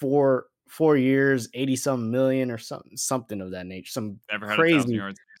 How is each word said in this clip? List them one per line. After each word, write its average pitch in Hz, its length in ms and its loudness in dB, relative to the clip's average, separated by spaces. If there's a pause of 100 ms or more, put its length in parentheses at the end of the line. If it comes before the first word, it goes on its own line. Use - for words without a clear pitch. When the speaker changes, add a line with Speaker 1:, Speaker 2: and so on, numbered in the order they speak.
Speaker 1:
four, 135 460 2 (220)
four 156 280 4
years, 135 580 2
eighty-something 127 560 -2
million 131 400 0
or 117 80 -8
something, - 380 -16
something 120 440 -6
of 92 120 -10
that 90 140 -10
nature. 92 260 -14
Some 104 260 -8 (120)
Speaker 2:
Never 107 180 -6
had 107 100 2
a 165 40 4
thousand 165 80 4 (100)
Speaker 1:
crazy, 120 160 0
Speaker 2:
yards 98 220 -6 (220)